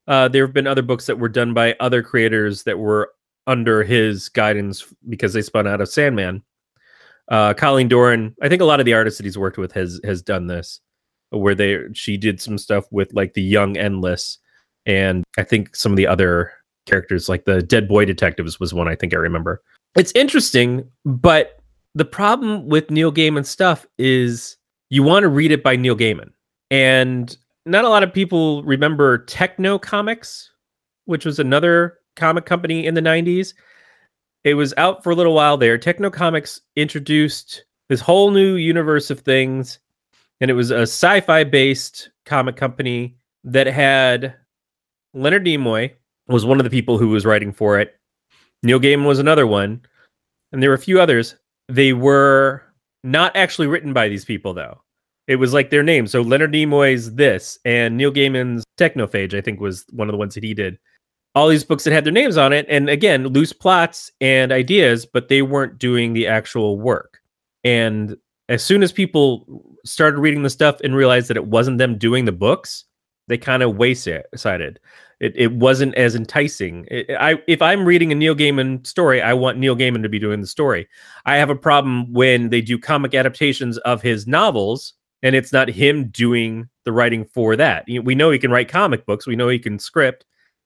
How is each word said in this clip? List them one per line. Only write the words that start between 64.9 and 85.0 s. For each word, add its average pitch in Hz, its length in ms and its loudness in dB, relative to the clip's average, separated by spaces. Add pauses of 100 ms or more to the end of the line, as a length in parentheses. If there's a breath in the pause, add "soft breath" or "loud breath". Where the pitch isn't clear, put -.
but - 220 -4
they 139 120 4
weren't 135 380 -4
doing 120 340 0
the 113 140 -2
actual 110 520 -2
work. 110 420 -4 (440)
And 110 520 0 (340)
as 120 120 -2
soon 202 200 2
as 180 100 2
people - 920 -2
started 151 340 0
reading 147 240 0
the 139 80 -2
stuff 147 340 0
and 135 100 -2
realized 127 360 2
that 127 80 -2
it - 80 -6
wasn't 117 320 0
them 123 180 0
doing 117 300 0
the 104 60 -2
books, 104 520 -4 (440)
they 117 100 -4
kinda 127 320 0
wayside-, 104 560 -2 (100)
sided. 87 420 -6 (420 soft breath)
It, 110 160 -4
it 117 160 2
wasn't 131 420 2
as 120 200 2
enticing. 110 760 -6
It, 120 160 -8 (120)
I, 156 280 0
if 165 160 2
I'm 185 240 2
reading 170 260 4
a - 20 0
Neil 156 200 2
Gaiman 135 520 -2
story, 135 360 0
I 113 100 0
want 127 240 0
Neil 131 200 0
Gaiman 123 260 -2
to 107 80 -4
be 107 80 -4
doing 104 240 -4
the 95 40 -10
story. 113 400 -4 (380 loud breath)
I 143 120 0
have 143 120 2
a 143 80 -2
problem 127 560 0
when 123 380 2
they 120 100 2
do 113 160 -4
comic 139 380 -4
adaptations 131 640 -2
of 117 240 -4
his 110 240 -4
novels 131 640 -2 (300)